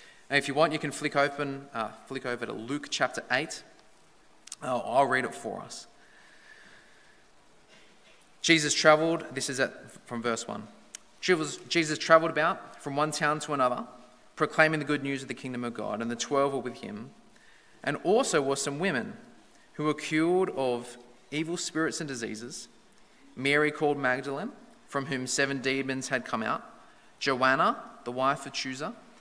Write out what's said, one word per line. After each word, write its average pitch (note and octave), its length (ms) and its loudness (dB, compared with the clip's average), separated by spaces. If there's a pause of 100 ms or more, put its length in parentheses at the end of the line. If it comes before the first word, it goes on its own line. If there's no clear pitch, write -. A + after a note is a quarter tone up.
(300)
And C#3 80 2
if C#3 100 0
you C3+ 80 -2
want, D#3 180 4
you D3+ 60 -2
can D3 120 -4
flick D3 240 -4
open, C#3+ 580 0
uh, A2 160 -4 (180)
flick C3+ 180 -8
over A#2+ 200 -4
to A2+ 80 -6
Luke B2 360 -6
chapter - 420 -2
eight. C#3 320 -2 (1000)
Oh, B2+ 160 0
I'll B2 260 4
read B2+ 200 2
it - 100 -6
for G2 260 -8
us. - 240 -14 (2500)
Jesus D3+ 320 6
traveled, D#3+ 600 6
this C3+ 140 -4
is C3 100 -4
at, - 320 -2 (160)
from A#2 160 -6
verse A2+ 240 -2
one. A2 200 -8 (540)
Jesus, D#3 360 0 (100)
Jesus D#3 320 0
traveled D#3+ 320 8
about - 500 -2
from C#3 140 -6
one D3+ 160 2
town D3+ 300 0
to D3+ 120 -6
another, B2+ 320 2 (500)
proclaiming D#3 440 4
the C#3+ 60 -4
good C#3 180 0
news C#3 180 -4
of C3+ 60 -10
the - 80 -6
kingdom B2 280 -6
of A#2 120 -4
God, G#2 260 -4
and A#2 80 -4
the A#2+ 60 -4
twelve C#3 380 0
were C3+ 60 -2
with A#2+ 180 -8
him, G#2+ 340 -12 (720)
and C#3+ 140 -2
also F#3 440 2
were C3+ 140 0
some C#3+ 240 -4
women D#3 380 -2 (560)
who D3+ 100 -6
were D3+ 100 2
cured E3+ 580 2
of B2 460 -2 (320)
evil D#3+ 280 -4
spirits D#3+ 420 -2
and D#3+ 80 -6
diseases, A2+ 600 -8 (680)
Mary C#3+ 340 4
called D3 280 2
Magdalene, C#3 560 -2 (340)
from C#3 200 -4
whom B2+ 200 -2
seven C#3 340 0
demons C3 460 -2
had B2 160 0
come A2 180 -2
out, A#2 220 0 (560)
Joanna, C3+ 640 2 (220)
the B2 60 -6
wife C3+ 340 0
of C#3 80 -12
Chuza, C3+ 400 -6 (280)